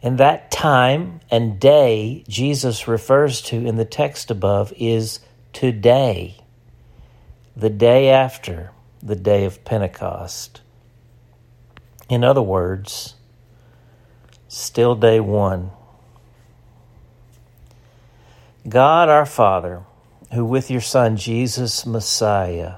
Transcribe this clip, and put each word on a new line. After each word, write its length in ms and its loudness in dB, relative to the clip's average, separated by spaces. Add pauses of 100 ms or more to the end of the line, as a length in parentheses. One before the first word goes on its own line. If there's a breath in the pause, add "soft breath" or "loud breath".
And 140 -2
that 320 2
time 800 0
and 300 -2
day 680 4
Jesus 600 -4
refers 560 0
to 120 -8
in 200 -4
the 100 -2
text 460 -6
above 440 -2
is 440 -4 (340 soft breath)
today, 840 0 (1160 soft breath)
the 140 -2
day 400 4
after 600 0 (300)
the 140 -6
day 300 2
of 180 -8
Pentecost. 960 -8 (1500)
In 160 0
other 160 4
words, 760 -6 (1300 soft breath)
still 460 -2
day 260 4
one. 500 -4 (3000 soft breath)
God 400 4
our 180 4
Father, 580 -2 (500)
who 100 -4
with 260 -4
your 120 -4
Son, 340 0
Jesus 720 -4
Messiah 920 -4